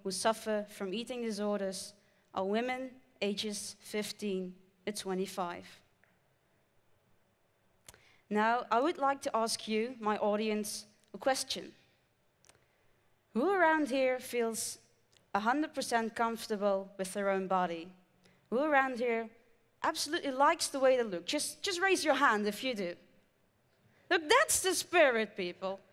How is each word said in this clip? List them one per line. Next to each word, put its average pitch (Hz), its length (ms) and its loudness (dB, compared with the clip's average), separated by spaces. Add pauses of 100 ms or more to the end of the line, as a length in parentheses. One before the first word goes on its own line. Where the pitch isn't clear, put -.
who 196 60 -4
suffer 214 580 -2
from 190 240 -8
eating 240 300 -6
disorders 208 720 -4 (400)
are 190 100 -2
women 254 460 -2 (320)
ages 202 580 -4
fifteen 196 760 -6 (300)
to 214 80 -6
twenty-five. 190 760 -4 (2500)
Now, 220 420 2
I 226 100 4
would 311 180 2
like 277 240 0
to - 120 -4
ask 220 320 -2
you, 220 320 -2
my 214 200 0
audience, 214 680 -2 (300)
a 196 40 -12
question. 262 540 -2 (1600)
Who 277 180 0
around 320 380 4
here 254 320 0
feels 226 580 -4 (560)
a 202 60 2
hundred 285 340 0
percent 233 400 -2
comfortable 208 840 -2
with 185 160 -6
their 196 160 0
own 190 180 0
body? 180 400 0 (600)
Who 220 80 0
around 269 400 2
here 226 320 -2 (520)
absolutely 311 500 -2
likes 285 360 4
the 285 100 -4
way 262 200 6
they 240 40 2
look? 180 220 -4
Just, - 380 -4
just 370 180 -2
raise 381 240 4
your 294 100 4
hand 220 320 4
if 208 160 -4
you 262 120 -2
do. 180 200 -6 (1160)
Look, 339 180 4
that's - 320 6
the 359 140 2
spirit, 254 600 4
people. 190 460 -6 (120)